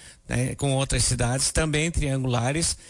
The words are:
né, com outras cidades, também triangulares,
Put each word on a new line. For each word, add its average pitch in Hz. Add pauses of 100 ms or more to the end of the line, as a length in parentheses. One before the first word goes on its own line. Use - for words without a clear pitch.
(280)
né, 127
com 139
outras 135
cidades, 123
também 156
triangulares, 135 (120)